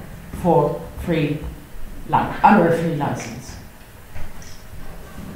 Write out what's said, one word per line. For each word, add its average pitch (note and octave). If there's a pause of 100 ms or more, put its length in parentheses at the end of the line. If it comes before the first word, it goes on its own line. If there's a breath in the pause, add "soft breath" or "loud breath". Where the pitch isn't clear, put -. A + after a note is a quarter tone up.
(420)
for D#3+ (240)
free, D3+ (720)
like, -
under F3+
a E3
free E3
license. - (1800)